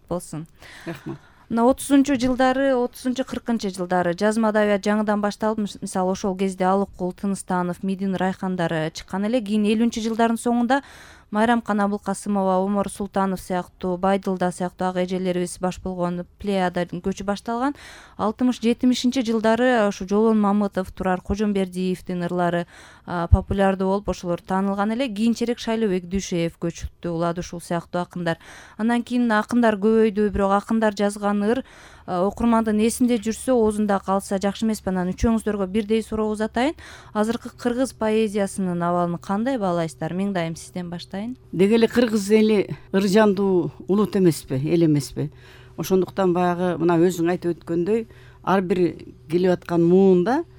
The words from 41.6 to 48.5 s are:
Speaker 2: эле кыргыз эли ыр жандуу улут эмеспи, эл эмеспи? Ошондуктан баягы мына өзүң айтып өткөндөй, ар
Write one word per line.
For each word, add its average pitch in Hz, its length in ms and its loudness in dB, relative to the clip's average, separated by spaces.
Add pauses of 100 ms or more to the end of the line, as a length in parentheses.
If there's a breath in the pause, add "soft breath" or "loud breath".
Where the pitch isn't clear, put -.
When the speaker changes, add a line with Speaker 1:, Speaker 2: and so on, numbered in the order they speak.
Speaker 2:
эле 226 140 6
кыргыз 220 420 0
эли 214 460 4 (160 loud breath)
ыр 196 160 2
жандуу 190 640 4 (160)
улут 202 280 2
эмеспи, 170 380 2
эл 156 300 2
эмеспи? 147 460 0 (460 loud breath)
Ошондуктан 185 580 0
баягы 180 440 0
мына 170 220 4
өзүң 170 320 2
айтып 170 240 -2
өткөндөй, 190 500 -2 (380 soft breath)
ар 190 180 2